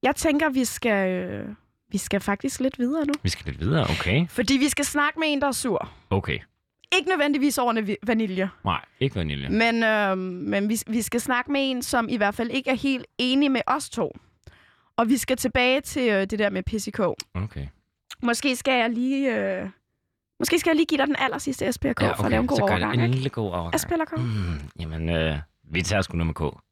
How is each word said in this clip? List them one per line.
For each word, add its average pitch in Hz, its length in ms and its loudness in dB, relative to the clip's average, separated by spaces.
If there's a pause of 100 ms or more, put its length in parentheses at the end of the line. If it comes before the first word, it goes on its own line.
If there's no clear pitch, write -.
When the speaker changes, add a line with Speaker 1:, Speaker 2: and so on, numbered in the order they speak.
Speaker 1:
Jeg 269 120 2
tænker, 311 340 2
vi 262 160 2
skal, 202 440 0
øh, 180 360 -4 (460)
vi 208 60 -2
skal 202 240 0
faktisk - 380 -4
lidt 262 200 0
videre 285 260 0
nu. 285 80 0 (100)
Speaker 2:
Vi 92 60 2
skal - 160 -6
lidt 67 140 -8
videre, 123 240 2
okay. 101 440 2
Speaker 1:
Fordi 226 300 0
vi 269 120 4
skal 285 160 -2
snakke 294 340 -2
med 320 120 2
en, 277 100 0
der 285 60 2
er 269 40 2
sur. - 380 -2 (200)
Speaker 2:
Okay. 95 300 0 (580)
Speaker 1:
Ikke 370 120 0
nødvendigvis 294 480 2
over 240 160 2
nevi-, 214 300 0
vanilje. 202 460 0 (160)
Speaker 2:
Nej, 85 160 0 (180)
ikke 135 160 0
vanilje. 73 340 -2
Speaker 1:
Men, 226 340 2
øh, 208 340 2
men 190 520 -2
vi, 226 80 0 (100)
vi 226 140 0
skal 233 200 -2
snakke 247 300 -2
med 277 200 2
en, 247 120 -4
som 233 260 0
i 247 80 0
hvert 202 180 2
fald 233 160 -2
ikke 262 180 -2
er 262 60 2
helt 269 300 -2 (120)
enig 269 340 4
med 247 160 2
os 285 220 -2
to. - 280 -4 (800)
Og 226 120 2
vi 262 80 6
skal 254 200 0
tilbage 254 440 2
til, 254 280 0
øh, 196 180 4
det 208 120 -4
der 208 100 2
med 185 140 -2
pis - 240 -4
i 208 40 -6
K. - 80 -8
Speaker 2:
Okay. 98 680 -4 (560)
Speaker 1:
Måske 240 320 2
skal 254 240 0
jeg 233 100 2
lige... 254 460 0
Øh, 196 340 -2 (680)
måske 339 200 2
skal 349 100 0
jeg 320 60 4
lige 311 100 4
give 302 120 0
dig 269 100 2
den 285 120 0
aller 262 180 0
sidste 285 340 -2
S 233 80 -4
P - 60 -6
R 262 80 0
K - 80 -2
Speaker 2:
Ja, - 100 2
Speaker 1:
for - 120 -2
at - 80 2
lave 110 120 2
en - 60 0
Speaker 2:
okay. - 120 2
Speaker 1:
god 202 60 2
Speaker 2:
Så - 60 2
gør - 20 2
det 90 80 2
Speaker 1:
overgang, 113 160 0
Speaker 2:
en 120 60 4
Speaker 1:
ikke? 123 100 2
Speaker 2:
lille 131 140 0
god 104 220 -2
overgang. 87 280 -2
Speaker 1:
S - 60 -4
P - 60 -4
eller 339 140 0
K? 320 140 -8
Speaker 2:
Mm, 101 400 -2 (200)
jamen, 80 300 -4
øh, 80 280 2 (340)
vi 87 100 -2
tager 92 200 2
sgu - 160 -2
noget 82 100 2 (120)
med 76 120 0
K. - 40 -16 (160)